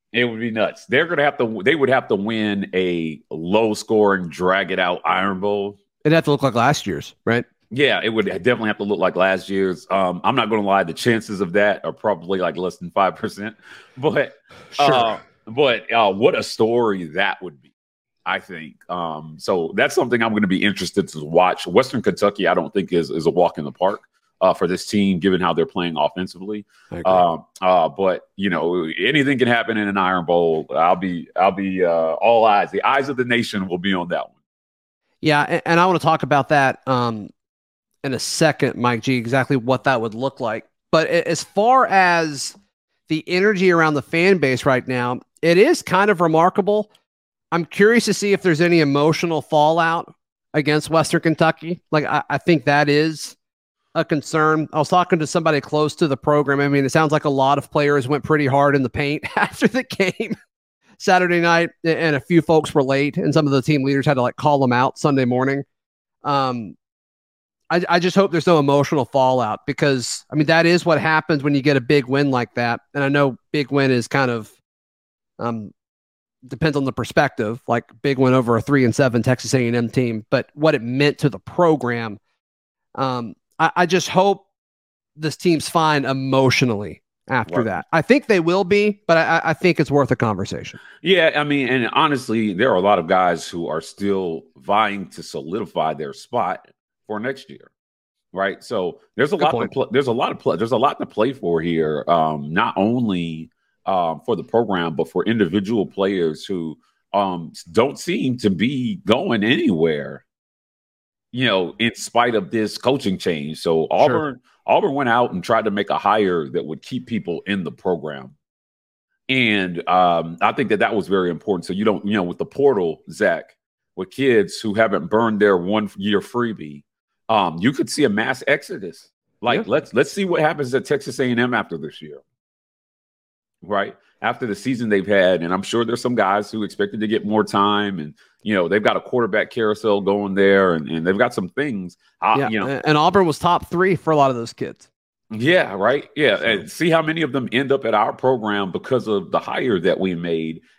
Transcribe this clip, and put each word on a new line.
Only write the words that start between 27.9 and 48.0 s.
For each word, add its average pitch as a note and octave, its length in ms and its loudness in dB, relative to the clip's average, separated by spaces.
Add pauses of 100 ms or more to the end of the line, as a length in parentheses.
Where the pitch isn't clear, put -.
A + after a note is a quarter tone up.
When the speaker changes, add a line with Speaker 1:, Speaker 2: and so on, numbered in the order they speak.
Speaker 1:
you G2 140 -2
know, E2 480 -2
anything C3+ 400 2
can A#2+ 100 4
happen A#2 300 0
in G#2 100 0
an G2 80 -2
Iron F#2 300 0
Bowl. E2 400 2 (100)
I'll F2 200 4
be, F2+ 400 -6
I'll F#2+ 160 4
be, F#2 320 -2
uh, E2 300 0
all A2 300 4
eyes. G2+ 280 4
The G2 100 -4
eyes C3 260 0
of C#3 80 -6
the B2 80 0
nation A#2 440 -2
will F2+ 100 -4
be G2 160 -2
on F2 140 -4
that D#2 200 -6
one. - 120 -20 (840)
Speaker 2:
Yeah, D3 260 2
a-, - 200 -4
and E3+ 120 2
I F3+ 60 4
wanna F3+ 140 2
talk D#3+ 220 0
about C#3 280 0
that, C#3 360 0
um, A#2+ 440 -4 (760)
in C3+ 100 -4
a A2+ 40 -4
second, - 560 0
Mike A#2 280 -2
G, C3+ 120 0
exactly B2 420 -2
what B2 280 -2
that C3 160 2
would A2 140 -6
look C3 260 -6
like. A2+ 260 -6 (240)
But D#3+ 160 2
a-, E3 220 0
as D#3+ 160 -4
far A#3+ 420 2
as E3+ 680 0 (520)
the D#3 200 -2
energy F#3 420 2
around D#3+ 240 4
the C#3 80 -2
fan F3+ 360 2
base C3 280 0
right B2+ 220 2
now, B2 320 -4 (200)
it E3+ 160 4
is C4 260 4
kind G3 280 2
of F3 100 2
remarkable. F3+ 680 0 (640)
I'm E3+ 120 0
curious G#3+ 420 4